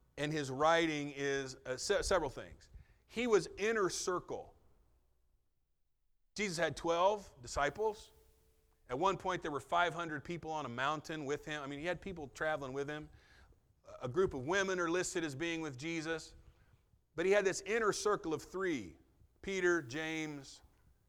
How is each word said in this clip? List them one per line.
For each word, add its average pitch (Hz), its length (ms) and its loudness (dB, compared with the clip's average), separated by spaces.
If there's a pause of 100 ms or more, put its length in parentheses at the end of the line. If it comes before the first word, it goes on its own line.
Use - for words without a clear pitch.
(180)
and 147 160 0
his 143 180 -2
writing 151 640 4
is, 139 400 -2 (100)
uh, 127 120 -4
se-, 180 240 2
several 165 280 2
things. 95 380 -12 (400)
He 240 200 -2
was 202 200 6 (100)
inner 208 320 2
circle. - 640 -4 (1800)
Jesus 190 220 -2
had 160 180 0
twelve 185 540 2 (120)
disciples. 151 720 -2 (800)
At 127 100 -2
one 185 180 4
point, 180 240 -2
there 165 100 -4
were 143 80 -4
five 175 340 2
hundred 156 300 -4
people 160 280 -8
on 156 140 -4
a 123 40 -6
mountain 147 560 -2
with 143 200 -4
him. 151 180 -6
I 139 40 -8
mean, 143 120 -8
he 151 60 -8
had 175 160 -4
people 170 340 -10
traveling 147 380 -2
with 139 160 -2
him. 151 180 -8 (920)
A 127 80 -4
group 175 240 2
of 131 140 -4
women 190 320 2
are 170 100 0
listed 175 340 0
as 151 120 -4
being 165 260 -4
with 147 160 -6
Jesus. 160 560 -6 (840)
But 165 100 0
he 190 60 6
had 202 140 8
this 180 200 2
inner 208 280 4
circle 190 400 2
of 143 80 -2
three, 156 560 -2 (440)
Peter, 180 400 2
James, 151 800 -6 (500)